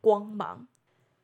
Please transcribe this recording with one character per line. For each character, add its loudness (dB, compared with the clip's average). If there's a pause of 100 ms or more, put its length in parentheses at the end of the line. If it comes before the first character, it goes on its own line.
光 4
芒。 -12 (560)